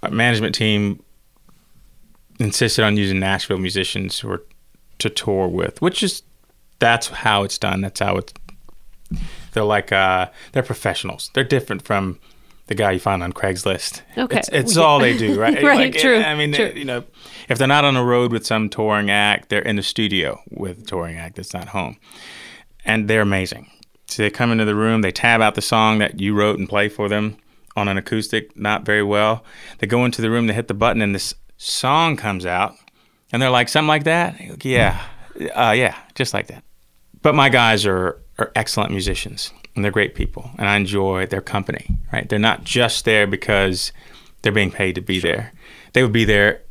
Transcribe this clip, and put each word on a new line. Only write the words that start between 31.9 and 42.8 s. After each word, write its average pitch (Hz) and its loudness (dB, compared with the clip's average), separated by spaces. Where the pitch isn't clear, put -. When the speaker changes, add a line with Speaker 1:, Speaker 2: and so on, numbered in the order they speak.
Speaker 1:
comes 98 -4
out. 90 -2
And 120 -2
they're 131 2
like, 123 2
"Something 156 2
like 156 2
that?" 170 0
You're 185 -16
like, - -18
"Yeah, 120 4
uh, 113 4
yeah, 120 2
just - -2
like 98 -4
that." - -18
But 151 4
my 139 6
guys 113 4
are, 92 -2
are - -2
excellent - -2
musicians, 98 -6
and 101 -2
they're 104 0
great 104 0
people, - -6
and 101 -2
I 101 2
enjoy 95 0
their 95 -4
company, - -6
right? - -4
They're 107 0
not 107 2
just - 0